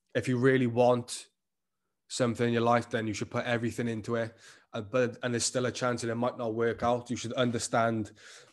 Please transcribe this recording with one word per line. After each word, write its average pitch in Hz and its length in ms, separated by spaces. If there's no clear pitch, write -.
if 123 140
you 123 100
really 131 280
want 120 600
something 120 380
in 117 60
your 117 100
life, 117 280
then 110 160
you 104 80
should - 160
put 120 140
everything 117 420
into 117 300
it. 113 180
Uh, 117 80
but, 117 420
and 123 120
there's 113 100
still 123 220
a 117 40
chance 120 300
that 117 100
it 113 40
might 120 240
not 117 160
work 117 280
out. 120 280
You 120 60
should 113 180
understand 117 760